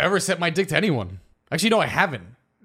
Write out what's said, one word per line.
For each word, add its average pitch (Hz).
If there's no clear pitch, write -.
ever 180
sent 175
my 170
dick 180
to 156
anyone. 117
Actually, 160
no, 220
I 147
haven't. 135